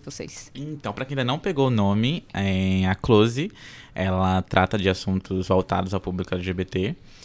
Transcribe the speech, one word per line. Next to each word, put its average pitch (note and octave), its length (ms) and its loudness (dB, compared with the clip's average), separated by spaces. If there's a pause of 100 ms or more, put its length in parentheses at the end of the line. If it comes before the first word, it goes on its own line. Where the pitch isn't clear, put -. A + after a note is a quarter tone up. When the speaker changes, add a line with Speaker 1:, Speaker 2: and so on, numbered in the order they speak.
Speaker 1:
vocês? - 500 -14
Speaker 2:
Então, D3 380 -8
pra C3 120 -8
quem C#3 100 -8
ainda C3 100 -2
não B2+ 140 0
pegou C#3 300 0
o - 20 2
nome, A2 640 2
é, F#2+ 540 2
a F#2 80 2
Close, A#2 560 4 (440)
ela F#2 480 2
trata F#2 360 2
de F#2+ 100 2
assuntos F#2 600 -2
voltados F#2 460 2
ao F#2+ 60 -2
público F#2 340 -6
L F2+ 80 -4
G F#2 100 -4
B F2+ 120 -4
T. G2 300 -4 (300)